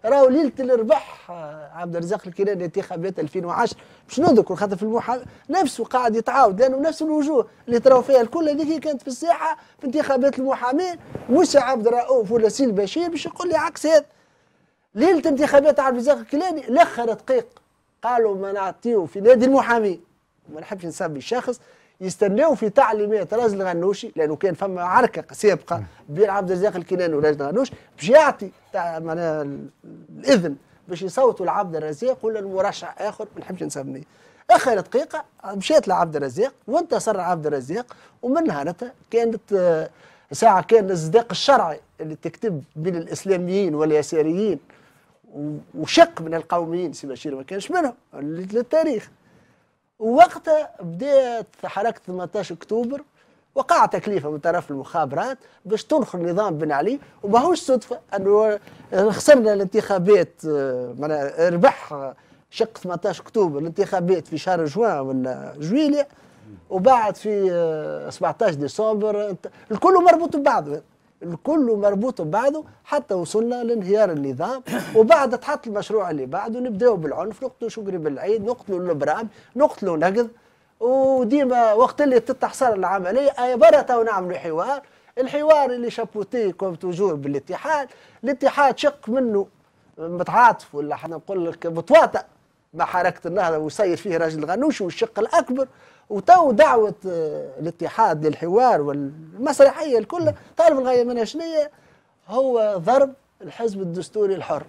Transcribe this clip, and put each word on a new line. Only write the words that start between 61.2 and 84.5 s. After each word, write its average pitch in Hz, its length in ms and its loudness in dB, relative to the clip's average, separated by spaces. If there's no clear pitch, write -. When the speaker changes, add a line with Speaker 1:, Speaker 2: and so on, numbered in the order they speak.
Speaker 1:
ربح 156 600 0
شق - 280 -4
ثمانتاش 180 420 -6
أكتوبر 170 380 -2
الانتخابات 175 720 -2
في 156 100 -8
شهر 180 260 -2
جوان 165 360 -2
ولا 131 580 -6
جويليا، 285 480 0
وبعد 214 460 2
في، 202 360 -2
آه، 156 580 -4
سبعتاش 175 440 -2
ديسمبر، 208 760 -2
انت-، - 200 -12
الكل 349 340 4
مربوط 330 320 4
ببعضه، 190 460 0
الكل 233 540 -2
مربوط 202 440 0
ببعضه 240 440 -2
حتى 294 300 -4
وصلنا 226 500 -2
لانهيار 214 480 2
النظام. 151 540 -4
<coughs> - 300 -4
وبعد 240 420 6
تحط 277 280 -6
المشروع 202 440 -4
اللي 139 160 -6
بعده، 208 340 -8
نبداو 233 360 2
بالعنف، 160 480 -6
نقتلوا 240 260 -8
شكري 196 280 -8
بالعيد، 160 460 -4
نقتلوا 208 360 -6
الابرام، 165 480 -2
نقتلوا 202 400 0
نقد. 196 340 0
وديما 254 920 2
وقت 240 280 2
اللي 254 200 4
تتحصل 254 520 -2
العمليه، 196 580 0
اي 247 260 -2
برا 302 260 8
تو 240 200 0
نعملوا 185 360 -2
حوار، 196 440 -4